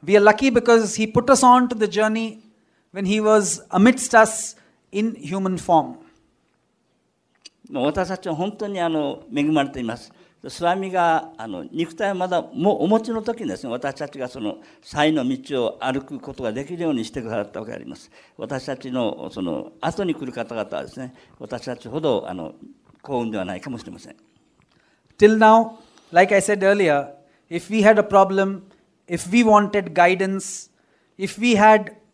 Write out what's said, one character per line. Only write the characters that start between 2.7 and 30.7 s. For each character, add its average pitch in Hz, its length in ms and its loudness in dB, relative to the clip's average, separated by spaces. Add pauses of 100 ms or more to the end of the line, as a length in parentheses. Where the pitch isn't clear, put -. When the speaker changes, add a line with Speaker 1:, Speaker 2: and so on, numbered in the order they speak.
Speaker 1:
when 196 140 -8
he 208 140 0
was 214 500 2
amidst 233 480 4
us - 380 2 (340)
in 214 240 -4
human 185 420 -6
form. 165 420 0 (1700)
Speaker 2:
も 139 120 -6
う - 20 -2
私 170 240 -2
た 185 100 -8
ち 190 100 -12
は 165 60 -4
本 185 220 -6
当 214 100 -8
に、 196 140 -6
あ 170 80 -2
の、 151 340 -4 (100)
恵 143 120 -2
ま 151 180 2
れ 135 80 -4
て - 80 -14
い 123 60 -8
ま 117 120 -8
す。 - 160 -20 (340)
ス 131 160 -12
ワ 175 140 0
ミ 190 160 -8
が、 170 440 0
あ 113 120 -14
の、 90 160 -10
肉 165 320 -8
体 202 160 -2
を - 20 -4
ま 180 140 -4
だ 175 120 -2
も-、 185 400 -2
お 160 60 0
持 220 140 2
ち 220 100 -10
の 220 120 -6
時 233 200 -8
に 170 60 -6
で 92 80 -6
す - 80 -14
ね、 120 80 -8
私 131 240 -8
た 147 120 -10
ち 139 120 -14
が 123 80 -6
そ 135 100 -14
の、 104 200 -8 (220)
サ - 240 -2
イ 156 80 4
の 135 160 0
道 131 360 -4
を - 160 -6
歩 131 200 -4
く 135 200 -14
こ 143 120 -16
と 131 120 -12
が 110 80 -4
で 131 120 -8
き 175 120 -12
る 170 80 -6
よ 160 60 -2
う 147 40 -2
に 117 100 -4
し 110 60 -14
て 135 100 -10
く 113 80 -10
だ 113 60 -6
さ 101 60 -4
っ 104 100 -8
た - 80 -12
わ 104 80 -12
け 117 60 -14
で - 40 -12
あ - 40 -14
り - 60 -18
ま - 100 -16
す。 - 120 -20 (280)
私 127 300 -10
た 135 100 -8
ち 131 160 -16
の、 113 400 -6
そ 101 100 -8
の、 80 380 -8
後 170 240 -6
に 165 100 -4
来 - 100 -12
る 127 80 -10
方 117 220 -10
々 104 220 -8
は 67 80 -8
で - 60 -18
す - 100 -18
ね、 127 120 -14 (280)
私 - 240 -12
た 123 120 -10
ち - 120 -20
ほ 135 120 -8
ど、 131 280 -2
あ 85 40 -10
の、 87 220 -12 (480)
幸 127 200 -6
運 113 100 -6
で 107 60 -6
は 92 60 -4
な 92 120 -8
い 90 40 -10
か - 80 -14
も 120 120 -10
し - 40 -20
れ - 60 -18
ま 87 80 -18
せ - 120 -20
ん。 - 60 -20 (1000)
Speaker 1:
Till 214 200 6
now, 220 340 6 (400)
like 190 200 4
I 196 80 4
said 202 200 -2
earlier, 185 480 2 (420)
if 170 180 -8
we 214 140 0
had 208 160 6
a 208 60 2
problem, 196 580 2 (460)
if 175 240 -6
we 240 100 4
wanted 208 500 4
guidance, 185 800 0 (480)